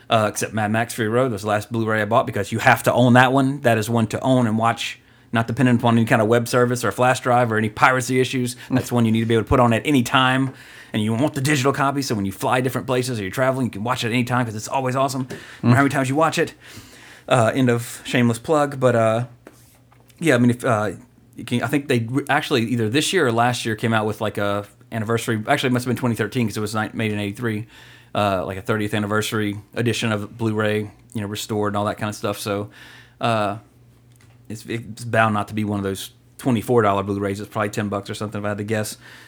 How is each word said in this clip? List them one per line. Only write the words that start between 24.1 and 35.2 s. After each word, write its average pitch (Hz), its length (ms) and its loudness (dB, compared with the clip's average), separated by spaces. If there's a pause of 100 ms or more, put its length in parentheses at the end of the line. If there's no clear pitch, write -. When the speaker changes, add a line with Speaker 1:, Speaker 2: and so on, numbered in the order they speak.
Speaker 1:
like, 104 160 -4
a 104 280 -2 (280)
anniversary. 113 520 -2
Actually, 139 220 0
it 123 60 0
must 123 100 0
have 131 60 -4
been 117 100 -2
twenty 117 160 0
thirteen 113 320 -2
'cause 95 80 -6
it 107 60 -4
was 104 120 -6
ni-, 107 200 -2
made 110 180 -4
in 104 80 -4
eighty-three, 107 480 -6 (480)
uh, 98 300 0
like, 95 120 -6
a 92 40 -10
thirtieth 107 320 -2
anniversary 104 640 -2 (160)
edition 113 380 0
of 104 240 -6
Blu-ray, 107 520 -2 (240)
you 113 80 -6
know, 101 60 -6
restored 104 460 -4
and 104 40 -2
all 104 80 -2
that 104 120 -4
kind 107 120 -6
of 104 60 -8
stuff. 101 240 -6
So, 104 300 -6 (500)
uh, 110 380 0 (920)
it's, 110 180 -14
it's 117 380 -10
bound 113 300 2